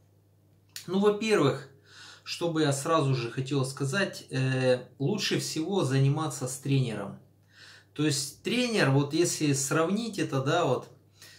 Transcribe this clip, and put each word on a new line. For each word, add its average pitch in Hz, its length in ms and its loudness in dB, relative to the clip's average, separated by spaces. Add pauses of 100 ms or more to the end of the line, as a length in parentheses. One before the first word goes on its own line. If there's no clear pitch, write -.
(880)
Ну, 185 140 0
во-первых, 202 680 2 (540)
что - 300 -4
бы 156 100 2
я 143 100 2
сразу 147 400 2
же 117 200 -2
хотел 135 320 -2
сказать, 165 680 -4
э, 127 540 0 (160)
лучше 151 400 0
всего 170 420 -2
заниматься 139 640 0
с - 120 -6
тренером. 123 600 -2 (760)
То 151 140 -2
есть - 380 -4
тренер, 214 460 2
вот 139 240 2
если 165 380 2
сравнить 185 680 0
это, 139 240 -2
да, 165 200 2
вот, 123 260 -2 (480)